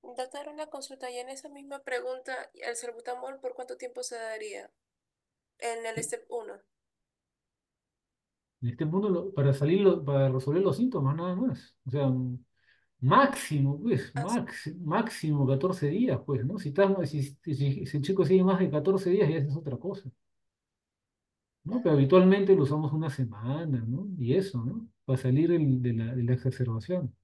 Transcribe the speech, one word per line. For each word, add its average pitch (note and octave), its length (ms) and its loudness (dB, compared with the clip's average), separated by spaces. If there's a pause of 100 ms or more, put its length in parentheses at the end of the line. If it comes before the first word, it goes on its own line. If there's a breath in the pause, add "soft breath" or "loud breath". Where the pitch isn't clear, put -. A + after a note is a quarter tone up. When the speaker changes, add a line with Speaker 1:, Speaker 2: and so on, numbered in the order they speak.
Speaker 1:
Doctor, C4 480 -12
una D4+ 160 -14
consulta, C4+ 440 -14
y B3 60 -12
en B3 140 -10
esa C4+ 180 -14
misma C#4 300 -14
pregunta, B3+ 560 -6 (180)
¿el - 240 -8
salbutamol B3 640 -10
por B3 140 -8
cuánto B3 240 -14
tiempo B3 240 -12
se A#3+ 140 -10
daría G#3+ 540 -10 (880)
en A#3 280 -6
el A3+ 160 -6
step - 280 -8
uno? A3 240 -8 (2000)
Speaker 2:
En A#2+ 80 -2
este D3+ 160 -4
punto, F#3+ 220 0
lo, F3 240 -2
para C#3 220 2
salir, E3 260 2
lo, F3 240 4
para C3+ 240 2
resolver C#3 340 0
los F3 140 2
síntomas, D#3 400 0
nada F3+ 180 -4
más. A3+ 420 -4 (100)
O C3 40 -8
sea, C3+ 200 0 (920)
máximo, D3+ 840 4
pues, G#3 320 -2
Speaker 1:
Ah, D#3+ 140 -4
sí. A#3 160 0
Speaker 2:
maxi-, - 400 -10
máximo D3+ 600 0
catorce C#3+ 420 0
días, G3 380 0
pues, B2+ 200 -2
¿no? G3 120 -4
Si D3+ 120 -6
estás, F#3+ 400 2
si, D3 120 -2 (220)
si, C#3 420 -2
si - 120 -6
el C3+ 60 -2
chico F#3+ 200 2
sigue F#3 200 6
más F#3 160 4
de E3 100 2
catorce F3+ 400 0
días, F#3 200 4
ya D#3+ 80 0
es C#3 180 -2
otra D3 220 -6
cosa. E3+ 320 -10 (1500)
¿No? A3+ 180 -2
Pero D#3+ 120 4
Speaker 1:
Ah. - 0 -
Speaker 2:
habitualmente F#3 600 8
lo D3+ 80 4
usamos D3+ 280 0
una D#3 180 -2
semana, B2 760 -4
¿no? D#3 200 -4 (120)
Y B2 160 0
eso, F#3 300 -2
¿no? G#3 220 -6 (180)
Para C3 140 0
salir D3+ 340 4
el, C#3 300 4
de A#2+ 120 0
la, A2+ 200 -4
de B2 100 -2
la B2 100 2
exacerbación. B2+ 880 -2